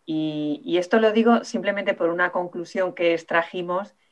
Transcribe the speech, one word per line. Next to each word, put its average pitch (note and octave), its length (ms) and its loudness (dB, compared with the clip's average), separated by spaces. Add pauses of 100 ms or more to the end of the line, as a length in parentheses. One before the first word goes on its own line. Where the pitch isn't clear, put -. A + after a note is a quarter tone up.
Y, D3+ 580 -4
y E3+ 140 0
esto F3+ 220 2
lo A3 120 6
digo A3+ 320 4
simplemente G3+ 500 -2
por F3 160 0
una F3 220 0
conclusión F3+ 640 -4
que E3+ 200 2
extrajimos F3 800 -4 (180)